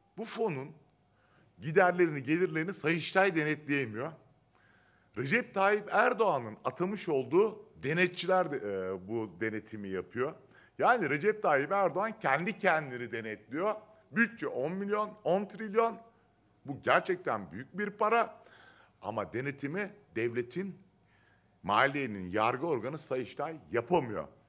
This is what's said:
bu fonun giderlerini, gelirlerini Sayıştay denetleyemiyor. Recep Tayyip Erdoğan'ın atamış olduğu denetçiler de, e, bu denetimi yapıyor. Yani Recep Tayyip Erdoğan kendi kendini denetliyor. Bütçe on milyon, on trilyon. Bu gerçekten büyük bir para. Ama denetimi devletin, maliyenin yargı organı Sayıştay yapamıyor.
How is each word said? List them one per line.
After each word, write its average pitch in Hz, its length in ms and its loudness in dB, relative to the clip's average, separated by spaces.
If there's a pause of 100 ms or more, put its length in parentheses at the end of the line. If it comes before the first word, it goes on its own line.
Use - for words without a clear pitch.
(180)
bu 226 80 -8
fonun 170 440 -4 (920)
giderlerini, 170 640 4
gelirlerini 160 500 0
Sayıştay 170 640 2
denetleyemiyor. 143 760 -2 (1040)
Recep 190 360 0
Tayyip 208 380 4
Erdoğan'ın 190 720 2
atamış 180 440 -4
olduğu 156 560 2 (180)
denetçiler 175 680 2
de, 139 60 -4
e, 95 500 -4
bu 110 220 -4 (120)
denetimi 107 480 -6
yapıyor. 110 440 -4 (460)
Yani 196 300 4
Recep 196 340 0
Tayyip 147 280 2
Erdoğan 190 480 0
kendi 160 400 0
kendini 135 520 0
denetliyor. 117 640 -4 (360)
Bütçe 220 360 0
on 131 240 -4
milyon, 202 520 -4
on 185 220 2
trilyon. 220 520 -2 (680)
Bu 135 180 -10
gerçekten 135 680 0
büyük 127 260 -12
bir 208 120 -2
para. 214 560 0 (560)
Ama 104 320 -4
denetimi 143 600 -6 (220)
devletin, 120 640 -4 (840)
maliyenin 107 680 2
yargı 123 360 2
organı 139 300 -4
Sayıştay 143 600 -6 (140)
yapamıyor. 117 560 0 (220)